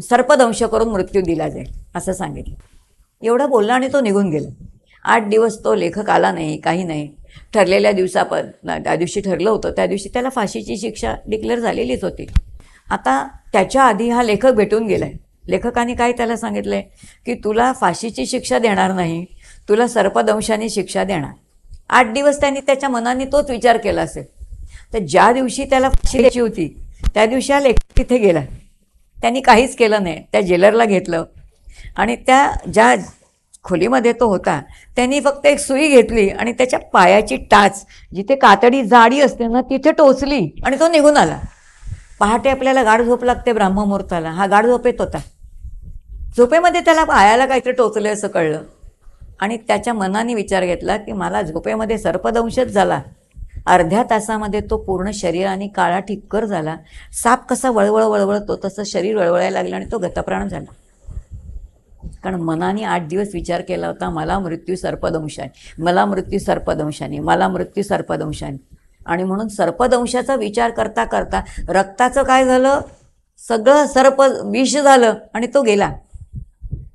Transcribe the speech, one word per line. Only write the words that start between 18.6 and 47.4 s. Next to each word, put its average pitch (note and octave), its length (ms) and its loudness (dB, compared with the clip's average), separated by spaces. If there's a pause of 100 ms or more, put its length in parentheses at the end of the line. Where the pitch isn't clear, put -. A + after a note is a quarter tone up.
नाही, E3+ 320 -4 (440)
तुला A3+ 180 4
सर्पदंशाने G#3+ 800 0
शिक्षा F#3+ 340 -4
देणार." E3 280 -4 (580)
आठ A3+ 220 4
दिवस C#4+ 300 2
त्यांनी C#4 180 0
त्याच्या C#4 300 0
मनाने B3 360 -2
तोच C#4 240 0
विचार A#3 280 2
केला F#3 240 -2
असेल, D#3+ 220 -8 (720)
तर A3+ 60 -4
ज्या F#3 320 4
दिवशी B3+ 320 -2
त्याला C4+ 260 2
फाशी - 280 2
द्यायची B3 220 4
होती, G#3 420 -4 (320)
त्या G#3+ 120 4
दिवशी C4 280 0
हा C#4 60 4
लेखक - 380 2
तिथे B3 200 2
गेला. F#3+ 240 4 (800)
त्यांनी A#3+ 200 0
काहीच B3+ 340 4
केलं G#3+ 280 2
नाही. E3 280 -6
त्या G#3+ 100 2
जेलरला G3+ 440 4
घेतलं F3+ 380 0 (720)
आणि G#3+ 200 -2
त्या C4+ 360 4 (220)
ज्या A3+ 220 6 (680)
खोलीमध्ये A3+ 500 0
तो A#3+ 140 0
होता, F3+ 340 -2 (340)
त्यांनी B3+ 240 0
फक्त C#4 260 0
एक C#4+ 140 4
सुई C#4 280 0
घेतली A3+ 420 6
आणि A3+ 220 -4
त्याच्या B3+ 280 0
पायाची G#3 580 4
टाच, G3+ 480 2 (300)
जिथे G3+ 200 0
कातडी B3 480 6
जाडी A#3 360 6
असते A#3 280 2
ना, A#3 140 2
तिथे C4+ 300 2
टोचली C4+ 720 2
आणि C4 160 -2
तो D#4+ 80 4
निघून D4 300 6
आला. D#3+ 220 2 (800)
पहाटे A3 300 2
आपल्याला C4 340 2
गाढ A3 180 4
झोप A#3+ 220 0
लागते B3 300 0
ब्राह्ममुहूर्ताला, G3 760 -2
हा F3 160 -2
गाढ G3+ 200 4
झोपेत A#3+ 340 2
होता. F#3+ 180 -4 (1200)
झोपेमध्ये E4 440 4
त्याला D#4+ 220 4
पायाला B3 420 4